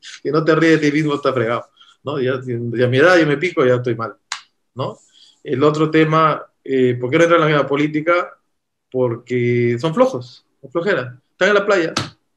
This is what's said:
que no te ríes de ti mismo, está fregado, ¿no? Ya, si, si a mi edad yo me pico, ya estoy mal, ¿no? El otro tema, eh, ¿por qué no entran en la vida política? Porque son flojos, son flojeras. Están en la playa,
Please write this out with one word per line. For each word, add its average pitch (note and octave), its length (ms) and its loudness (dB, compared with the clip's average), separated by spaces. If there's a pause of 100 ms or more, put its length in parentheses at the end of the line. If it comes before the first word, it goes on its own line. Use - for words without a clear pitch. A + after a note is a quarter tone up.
(220)
que C#3+ 100 -6
no D#3 120 0
te D#3 120 4
ríes D#3+ 260 4
de D3 80 0
ti C#3 40 -4
mismo, D3 220 0
está C3 180 0
fregado, A#2 320 -2 (380)
¿no? C#3+ 180 -6
Ya, B2+ 200 -2
si, B2+ 120 -8 (180)
si A#2 120 0
a B2 40 2
mi B2+ 100 2
edad F3 200 6
yo D#3 100 4
me C#3+ 100 0
pico, E3 280 -2
ya B2+ 100 4
estoy B2 200 -2
mal, A2 200 -10 (600)
¿no? F3 220 -8 (460)
El D3 200 -2
otro D#3 280 2
tema, D#3 540 2 (180)
eh, B2+ 320 0
¿por B2 140 -6
qué D3+ 80 0
no E3 80 6
entran E3 160 4
en D3+ 60 2
la D#3 100 2
vida C#3 100 0
política? D3+ 720 -2 (540)
Porque A#2+ 880 -2
son D#3+ 140 -4
flojos, B3 520 -2 (160)
son C3+ 100 -20
flojeras. E3 440 -4 (160)
Están F#3 180 0
en G#3 60 2
la G3+ 100 2
playa, F3+ 280 0 (440)